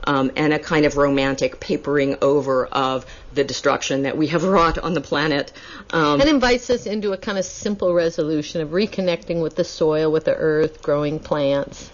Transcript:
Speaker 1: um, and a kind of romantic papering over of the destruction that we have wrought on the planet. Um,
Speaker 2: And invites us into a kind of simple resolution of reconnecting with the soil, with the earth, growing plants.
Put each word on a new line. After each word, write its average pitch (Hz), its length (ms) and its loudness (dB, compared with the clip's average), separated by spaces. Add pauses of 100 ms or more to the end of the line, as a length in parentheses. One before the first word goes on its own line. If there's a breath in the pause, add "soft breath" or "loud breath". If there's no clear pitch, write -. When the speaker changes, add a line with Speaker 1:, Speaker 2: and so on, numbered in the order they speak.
Speaker 1:
um, 135 320 2
and 151 180 2
a 147 60 0
kind 151 260 2
of 139 100 0
romantic 139 600 0
papering 143 640 -2
over 135 440 2
of 131 380 -2 (300 loud breath)
the 139 80 2
destruction 135 640 0
that 135 120 -4
we 151 120 2
have 160 160 0
wrought 170 340 4
on 170 160 -2
the 151 60 -2
planet. 147 520 -2 (380 loud breath)
Um, 147 300 2
Speaker 2:
And 285 100 4
invites 247 400 2
us 240 160 -2
into 208 260 -4
a 190 60 -4
kind 202 180 -6
of 185 80 0
simple 202 480 -2
resolution 165 680 0
of 156 100 -4
reconnecting 175 720 -2
with 156 140 -4
the 175 80 2
soil, 156 480 0
with 156 120 2
the 139 120 0
earth, 156 460 0
growing 147 360 0
plants. 139 760 -2